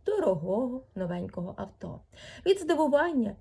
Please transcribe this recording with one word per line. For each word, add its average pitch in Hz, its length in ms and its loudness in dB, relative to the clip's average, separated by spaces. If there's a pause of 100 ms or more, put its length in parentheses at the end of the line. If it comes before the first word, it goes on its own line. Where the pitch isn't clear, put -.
дорогого 247 760 0 (120)
новенького 175 640 -6
авто. 190 440 -12 (460)
Від 381 120 6
здивування 302 840 2